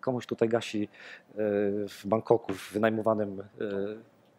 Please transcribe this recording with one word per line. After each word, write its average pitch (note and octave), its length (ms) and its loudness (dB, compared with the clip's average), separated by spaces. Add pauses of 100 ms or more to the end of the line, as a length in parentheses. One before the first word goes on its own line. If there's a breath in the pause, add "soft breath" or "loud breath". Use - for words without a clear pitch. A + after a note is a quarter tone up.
Komuś B2 240 -2
tutaj A2+ 240 2
gasi, A2+ 340 0
e, G2+ 40 -4 (1000 loud breath)
w - 180 -16
Bangkoku, A2 480 4
w - 180 -12
wynajmowanym, G#2+ 720 0 (960)